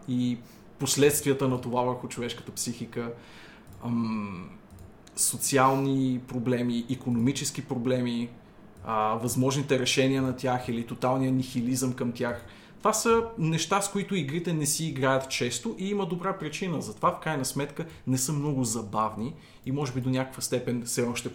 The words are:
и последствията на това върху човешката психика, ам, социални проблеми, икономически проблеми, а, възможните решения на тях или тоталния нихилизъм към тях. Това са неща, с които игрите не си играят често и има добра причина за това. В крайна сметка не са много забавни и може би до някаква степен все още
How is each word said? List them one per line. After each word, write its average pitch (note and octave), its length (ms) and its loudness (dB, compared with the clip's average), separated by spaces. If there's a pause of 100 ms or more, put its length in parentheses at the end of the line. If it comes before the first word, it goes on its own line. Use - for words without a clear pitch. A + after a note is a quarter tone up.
и B2 300 0 (420)
последствията C#3 680 4
на B2 140 0
това B2 200 0
върху B2 260 -2
човешката - 440 -8
психика, A#2+ 640 -6 (720)
ам, G#2+ 640 -2 (680)
социални C3+ 1120 2
проблеми, A#2+ 600 0
икономически B2+ 760 0
проблеми, A#2+ 640 0 (560)
а, A2 300 2
възможните B2+ 640 2
решения C3 420 4
на B2+ 140 0
тях B2+ 340 -2
или A#2 160 -2
тоталния C3 460 0
нихилизъм B2+ 640 0
към A#2+ 180 -2
тях. A#2+ 340 -4 (340)
Това G#3+ 140 4
са A3+ 300 4 (140)
неща, E3 440 2
с - 100 -2
които G3+ 240 -2
игрите E3+ 380 -2
не D3+ 120 0
си E3 200 0
играят C3 440 2
често - 500 -2
и F#3+ 100 -2
има G3+ 160 0
добра F3+ 320 -2
причина D#3 440 -4
за A2 140 -8
това. F3 160 2
В F3 80 -4
крайна C#3+ 260 0
сметка C#3+ 400 -4 (220)
не B2+ 100 4
са D#3 160 0
много C#3+ 300 2
забавни A2 680 -2 (320)
и C3+ 60 -2
може C#3 220 -2
би B2+ 80 0
до B2+ 80 0
някаква C3 320 0
степен B2 440 0
все - 180 0
още A#2+ 320 -2